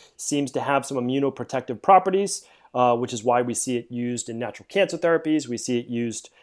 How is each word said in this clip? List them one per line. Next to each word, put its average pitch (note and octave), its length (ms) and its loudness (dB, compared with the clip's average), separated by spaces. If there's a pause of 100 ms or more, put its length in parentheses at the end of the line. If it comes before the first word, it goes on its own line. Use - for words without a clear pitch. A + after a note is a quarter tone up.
(180)
Seems C#3+ 340 -4
to B2+ 100 -4
have C3+ 220 0
some C#3 140 -6
immunoprotective C3 840 -4
properties, F#3+ 600 4 (300)
uh, B2 220 4
which A#2+ 180 -2
is G#2+ 100 -6
why B2 200 4
we A#2+ 100 -4
see B2 240 -2
it A#2 140 -10
used A#2+ 380 -4
in A2+ 100 -8
natural G#2+ 280 -10
cancer F3+ 300 0
therapies. D#3+ 500 0
We A#2+ 100 -4
see A#2+ 200 -2
it A#2+ 100 -6
used, A#2 440 -6 (120)